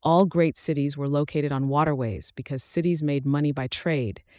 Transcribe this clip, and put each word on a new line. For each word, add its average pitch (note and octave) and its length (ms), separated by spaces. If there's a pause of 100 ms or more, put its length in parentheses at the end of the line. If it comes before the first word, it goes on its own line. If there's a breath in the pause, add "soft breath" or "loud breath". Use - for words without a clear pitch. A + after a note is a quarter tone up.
All E3+ 240
great E3 280
cities C#3+ 400
were C#3+ 120
located D3 440
on C3+ 180
waterways C#3 640
because C3 280
cities E3+ 380
made C#3+ 240
money D3 260
by C3+ 140
trade, B2+ 560 (180 soft breath)